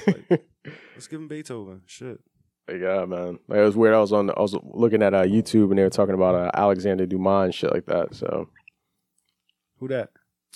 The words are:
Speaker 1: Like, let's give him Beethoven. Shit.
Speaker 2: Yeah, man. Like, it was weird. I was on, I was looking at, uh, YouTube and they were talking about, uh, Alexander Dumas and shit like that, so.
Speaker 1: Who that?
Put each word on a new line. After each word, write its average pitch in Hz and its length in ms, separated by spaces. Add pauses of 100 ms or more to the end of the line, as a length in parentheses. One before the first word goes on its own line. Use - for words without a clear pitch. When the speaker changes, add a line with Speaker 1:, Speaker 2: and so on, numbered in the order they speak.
Speaker 1:
Like, - 380 (500)
let's - 120
give 156 120
him 156 80
Beethoven. 113 580
Shit. - 340 (500)
Speaker 2:
Yeah, 92 360
man. 90 320 (100)
Like, 104 120
it 104 40
was 104 140
weird. 110 160
I 110 60
was 101 140
on, 101 180
I - 80
was 101 240
looking 110 400
at, 98 100
uh, 95 100
YouTube 104 460
and 98 80
they 98 60
were 95 60
talking 98 260
about, 92 200
uh, 87 180
Alexander 95 520
Dumas 95 400
and 92 100
shit - 180
like 90 140
that, - 280
so. - 340 (1300)
Speaker 1:
Who 131 100
that? 123 200 (460)